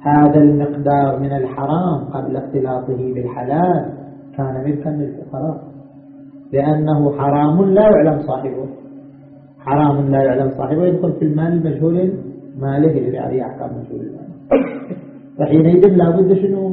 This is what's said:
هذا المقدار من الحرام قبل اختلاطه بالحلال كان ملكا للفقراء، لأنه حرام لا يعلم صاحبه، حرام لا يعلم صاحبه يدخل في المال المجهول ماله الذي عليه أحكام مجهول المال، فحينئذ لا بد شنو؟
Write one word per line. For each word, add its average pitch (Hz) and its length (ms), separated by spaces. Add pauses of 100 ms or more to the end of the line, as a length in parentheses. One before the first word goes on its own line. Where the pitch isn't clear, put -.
هذا 147 400
المقدار 143 800
من 139 120
الحرام 139 720
قبل 127 320
اختلاطه 127 760
بالحلال 139 760 (440)
كان 131 280
ملكا 147 240
للفقراء، 147 760 (880)
لأنه 147 680
حرام 147 460
لا 196 180
يعلم 156 400
صاحبه، 135 440 (920)
حرام 139 520
لا 135 120
يعلم 131 280
صاحبه 151 340
يدخل 180 280
في - 120
المال 156 280
المجهول 165 600 (460)
ماله 139 400
الذي 127 200
عليه 127 240
أحكام - 280
مجهول - 300
المال، - 280 (1080)
فحينئذ 160 500
لا 175 220
بد 190 240
شنو؟ 190 380